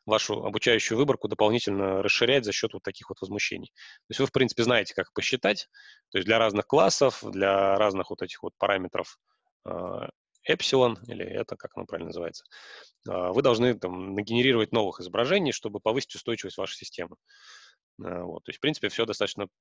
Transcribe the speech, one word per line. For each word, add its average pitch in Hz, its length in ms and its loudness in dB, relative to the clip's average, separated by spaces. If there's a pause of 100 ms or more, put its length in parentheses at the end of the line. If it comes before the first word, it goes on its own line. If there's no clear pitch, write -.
вашу 107 380 0
обучающую 110 520 2
выборку 127 320 2
дополнительно 101 760 2
расширять 117 440 2
за 98 60 -2
счет - 200 -2
вот 98 100 -14
таких - 280 -10
вот - 100 -14
возмущений. 95 540 -6
То - 360 -20
есть 110 100 -2
вы, 135 60 4
в - 60 -4
принципе, 123 300 2
знаете, 113 320 2
как - 180 -4
посчитать. - 560 0 (420)
То 98 80 -2
есть 92 80 -2
для 113 120 4
разных 104 280 2
классов, 147 560 4
для 98 540 4
разных 98 340 2
вот - 120 -10
этих - 200 -10
вот 92 160 -10
параметров, 92 600 -2 (480)
э, 90 420 -8 (400)
эпсилон, 127 480 2 (120)
или 92 180 -8
это, - 300 -6
как - 200 -14
оно 95 100 -10
правильно 85 220 -8
называется, 85 360 -10 (640)
э, - 40 -6 (200)
вы 123 100 2
должны 123 320 4
там 92 400 -6
нагенерировать 113 580 2
новых 104 280 0
изображений, 120 520 0
чтобы 104 280 -8
повысить 123 360 -2
устойчивость 110 420 -8
вашей 98 180 -6
системы. - 400 -12 (880)
Э, 90 180 -8
вот, 85 220 -12
то - 60 -8
есть, - 80 -12
в - 40 -10
принципе, 147 280 0
все 113 160 0
достаточно 101 420 -4 (120)